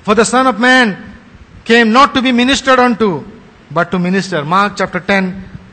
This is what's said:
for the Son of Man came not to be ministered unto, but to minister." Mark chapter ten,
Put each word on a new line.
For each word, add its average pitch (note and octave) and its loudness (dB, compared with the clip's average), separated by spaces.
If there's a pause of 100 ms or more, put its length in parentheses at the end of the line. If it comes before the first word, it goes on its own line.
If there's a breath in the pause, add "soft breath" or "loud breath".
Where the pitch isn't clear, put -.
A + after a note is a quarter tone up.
for G#3 0
the A3+ 2
Son C4 0
of G#3 -2
Man B3 0 (480)
came A#3 2
not C4+ 4
to C4 0
be B3+ 0
ministered B3+ 2
unto, A3 0 (480)
but E3+ -2
to F#3 -2
minister." F3+ -2
Mark G3 -2
chapter F#3 -4
ten, F#3+ -4 (300)